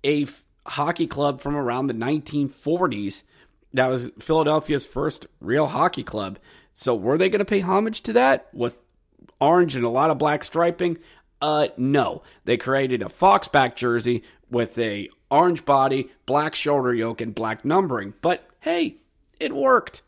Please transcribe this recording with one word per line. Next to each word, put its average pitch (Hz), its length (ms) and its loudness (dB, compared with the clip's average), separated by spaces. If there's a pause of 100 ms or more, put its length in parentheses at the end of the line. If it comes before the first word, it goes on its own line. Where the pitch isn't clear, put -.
a 147 200 0
f-, - 200 -10 (240)
hockey 156 400 -4
club 139 340 -4
from 143 140 -4
around 131 320 -2
the 127 60 -4
nineteen 143 540 -2
forties. 135 760 -4 (500)
That 127 140 2
was 123 320 -2
Philadelphia's 151 680 0
first - 400 -6 (140)
real 135 260 0
hockey 170 380 -2
club. 101 340 -8 (380)
So - 180 0
were 113 240 0
they 185 120 4
gonna 202 140 0
pay 196 180 0
homage 202 420 0
to 220 100 -4
that 254 400 4
with 120 240 -4 (640)
orange 160 340 4
and 120 80 0
a 117 60 0
lot 139 220 2
of 139 80 -2
black 151 240 0
striping? 170 560 0 (420)
Uh, 151 340 2
no. 131 460 0 (240)
They 120 100 2
created 127 460 0
a 98 80 -8
Fox 196 380 2
back 131 280 2
jersey 120 460 0 (300)
with 117 260 -2
a 104 320 -4 (220)
orange 175 340 2
body, 135 460 2 (160)
black 151 260 0
shoulder 135 400 0
yoke, 113 260 -4
and 113 140 -8
black 110 320 -6
numbering. 135 560 0
But 170 240 -2 (140)
hey, 339 380 -4 (420)
it - 160 -6
worked. 262 520 2